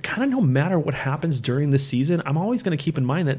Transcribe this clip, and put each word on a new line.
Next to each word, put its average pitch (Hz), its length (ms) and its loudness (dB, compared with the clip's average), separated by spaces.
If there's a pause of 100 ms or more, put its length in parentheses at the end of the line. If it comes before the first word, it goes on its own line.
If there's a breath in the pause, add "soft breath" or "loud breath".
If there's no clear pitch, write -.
kinda - 240 -2
no 262 140 0
matter 151 360 2
what 147 180 0
happens 139 460 -2
during 139 300 0
the 139 80 4
season, 139 480 2
I'm 139 100 0
always 214 280 -2
gonna 175 120 0
keep 156 220 -2
in 131 60 0
mind 147 240 0
that 135 100 -2